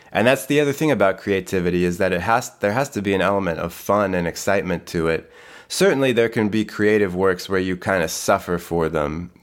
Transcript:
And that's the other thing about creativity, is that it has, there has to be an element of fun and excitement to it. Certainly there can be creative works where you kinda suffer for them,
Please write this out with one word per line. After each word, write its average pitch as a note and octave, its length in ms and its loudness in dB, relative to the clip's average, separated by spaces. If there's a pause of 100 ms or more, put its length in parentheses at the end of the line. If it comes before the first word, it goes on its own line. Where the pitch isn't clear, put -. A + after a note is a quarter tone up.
(120)
And G#2+ 140 2
that's C3 200 2
the D3 140 2
other C#3+ 120 2
thing D#3 200 0
about G2 260 2
creativity, F2+ 680 0
is F2 140 -2
that F#2 140 0
it F2 100 -2
has, A#2 380 0
there G2+ 120 0
has C#3 180 -2
to G#2 120 -6
be G2 100 0
an F#2+ 80 2
element F#2 380 0
of E2+ 160 -6
fun G2+ 400 0
and F2 120 0
excitement F2+ 600 -2
to E2 220 -2
it. D#2+ 220 -4 (380)
Certainly C#3 440 2
there A2+ 180 2
can G#2+ 180 0
be G#2 160 0
creative G#2 500 2
works F#2 360 0
where F#2+ 100 2
you F#2 160 -2
kinda F2+ 320 0
suffer F#2 480 -2
for E2+ 320 -2
them, D#2 440 -4 (100)